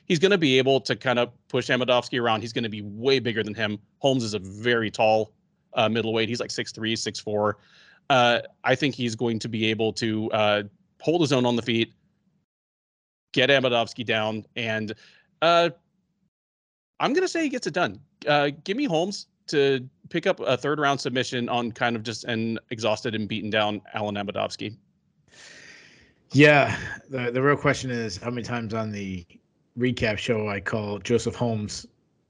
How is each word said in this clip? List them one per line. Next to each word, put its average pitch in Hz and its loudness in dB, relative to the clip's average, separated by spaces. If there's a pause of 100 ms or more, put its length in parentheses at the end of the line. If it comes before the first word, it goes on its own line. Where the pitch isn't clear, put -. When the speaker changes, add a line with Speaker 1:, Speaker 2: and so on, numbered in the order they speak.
Speaker 1:
he's 175 0
gonna 190 4
be 143 4
able 131 4
to - -2
kinda 120 0 (160)
push 123 -2
Amedovski 123 2
around. 113 2
He's 117 -8
gonna 117 -4
be 107 -8
way 113 0
bigger 113 -2
than 104 -4
him. 104 -4 (200)
Holmes 135 2
is 107 -6
a 107 -2
very 107 -2
tall, 110 2 (440)
uh, 117 2
middleweight. 113 0
He's, 117 -4
like, - -8
six - -8
three, 113 -4
six - -8
four. 104 0 (520)
Uh, 123 4 (260)
I 127 4
think 131 0
he's 120 -4
going 117 -2
to 117 -8
be 110 -2
able 110 0
to, 110 -2
uh, 104 2 (360)
hold 170 2
his 139 2
own 123 4
on 120 2
the 117 0
feet, 117 -2 (1400)
get 131 4
Amedovski 123 2
down, 110 -2 (100)
and, 110 -4 (480)
uh, 170 4 (1300)
I'm 180 2
gonna 370 2
say 330 -2
he 294 0
gets 247 -6
it 165 -6
done. 143 -2 (260)
Uh, 147 4 (140)
give 196 -4
me 285 -2
Holmes 185 -2 (200)
to 139 2 (220)
pick 165 -2
up 190 0
a 127 0
third 147 -2
round 143 2
submission 123 -2
on 120 -2
kind 120 -2
of 110 -6
just 113 -8
an 113 -2 (140)
exhausted 110 -2
and 107 -4
beaten 107 -6
down 107 0 (120)
Alan 104 -4
Amedovski. 104 -6 (1500)
Speaker 2:
Yeah, 135 8 (320)
the, 123 -4
the 127 0
real 139 4
question 135 0
is 113 -6
how 117 -8
many 123 -6
times 117 -6
on 110 -4
the 95 -8 (520)
recap 120 0
show 107 -2
I 101 -4
call 104 -4
Joseph 113 0
Holmes 110 -4 (440)